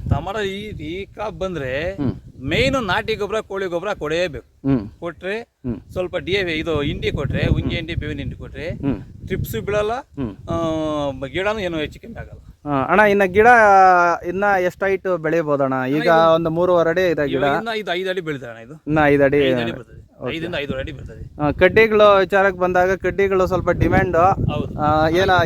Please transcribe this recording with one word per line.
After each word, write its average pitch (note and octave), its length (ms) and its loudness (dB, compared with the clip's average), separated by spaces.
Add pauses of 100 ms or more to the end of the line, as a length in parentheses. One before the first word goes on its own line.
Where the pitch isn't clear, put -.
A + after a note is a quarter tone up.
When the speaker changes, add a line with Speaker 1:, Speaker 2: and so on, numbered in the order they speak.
Speaker 1:
ಟೊಮಾಟೋ E3+ 300 -2
ಈ, G3+ 300 -6
ಈ E3+ 360 -10
ಕ್ರಾಪ್ F3+ 300 -10
ಬಂದ್ರೆ D#3+ 600 -6
Speaker 2:
ಹ್ಮ್. B2+ 180 -2 (280)
Speaker 1:
ಮೇನ್ A#3 420 0
ನಾಟಿ G#3 320 -2
ಗೊಬ್ಬರ, G3+ 240 -4
ಕೋಳಿ G3 260 -6
ಗೊಬ್ಬರ F3 280 -4
ಕೊಡೇಬೇಕು. D#3 760 -6
Speaker 2:
ಹ್ಮ್. A#2 200 0 (100)
Speaker 1:
ಕೊಟ್ರೆ F3 400 -8
Speaker 2:
ಹ್ಮ್. - 520 -12
Speaker 1:
ಸ್ವಲ್ಪ F3+ 260 -6
ಡಿ D#3 140 -6
ಎ G3 120 0
ವಿ, E3+ 100 -4
ಇದು D#3 280 -2
ಹಿಂಡಿ F#3+ 300 -4
ಕೊಟ್ರೆ, C#3+ 360 -2
ಉಂಗೆ - 140 0
Speaker 2:
ಹ್ಮ್. - 100 -4
Speaker 1:
ಹಿಂಡಿ, E3+ 240 -6
ಬೇವಿನ D3+ 220 -6
ಹಿಂಡಿ C3+ 180 -8
ಕೊಟ್ರೆ C3+ 340 -12
Speaker 2:
ಹ್ಮ್. C#3 320 -4 (240)
Speaker 1:
ಟ್ರಿಪ್ಸ್ F#3+ 360 -6
ಬೀಳಲ್ಲ. G#3 320 -2
Speaker 2:
ಹ್ಮ್. C3+ 420 -8 (140)
Speaker 1:
ಆ, D#3 720 -4
ಬ-, C#3 60 -8
ಗಿಡನೂ F#3+ 340 -4
ಏನು F3 180 -4
ಹೆಚ್ಚು D3 220 -6
ಕಮ್ಮಿ A3+ 200 -16
ಆಗಲ್ಲ. - 500 -14
Speaker 2:
ಆ, C3+ 160 0
ಅಣ್ಣ, F3+ 160 4
ಇನ್ನ G3+ 240 4
ಗಿಡ G3+ 220 4 (800)
ಇನ್ನ F3+ 160 -4
ಎಷ್ಟು F#3+ 420 0
ಹೈಟ್ F#3+ 320 -2
ಬೆಳಿಬೋದಣ್ಣ? D3+ 580 0
Speaker 1:
ಅಣ್ಣ, C3 200 -2
Speaker 2:
ಈಗ D#3 80 0
Speaker 1:
ಇದು E3 320 6
Speaker 2:
ಒಂದು E3 140 0
ಮೂರುವರೆ E3+ 400 2
ಅಡಿ F3+ 200 2
ಇದೆ D3+ 180 0
ಗಿಡ. C3+ 160 -2
Speaker 1:
ಇವಾಗ C#3+ 140 2
ಇನ್ನ A3 140 -6
ಐದು, G#3 200 -6
ಐದು F#3 180 -4
ಅಡಿ F#3 120 -4
ಬೆಳಿತದೆ C#3 280 -8
ಅಣ್ಣ A2+ 100 -16
ಇದು. A#2 140 -20
Speaker 2:
ಇನ್ನ D#3 300 -2
ಐದು C#3+ 200 6
ಅಡಿ? C#3 140 4
Speaker 1:
ಐದು C3 240 2
ಅಡಿ A#2 100 -2
ಬರ್ತದೆ. - 520 -16
Speaker 2:
ಓಕೆ. C3 120 -6
Speaker 1:
ಐದರಿಂದ E3 200 -6
ಐದೂವರೆ C#3 260 -6
ಅಡಿ C3+ 100 -8
ಬರ್ತದೆ. - 500 -14
Speaker 2:
ಆ, D3 100 2
ಕಡ್ಡಿಗಳು G#3 680 6
ವಿಚಾರಕ್ಕೆ F#3+ 400 2
ಬಂದಾಗ F3+ 360 2
ಕಡ್ಡಿಗಳು F#3 520 0
ಸ್ವಲ್ಪ F3 220 0
ಡಿಮ್ಯಾಂಡ್. E3+ 480 2
Speaker 1:
ಹೌದು. D3+ 640 0
Speaker 2:
ಆ, D#3 300 2
ಏನ, F#3 200 2 (160)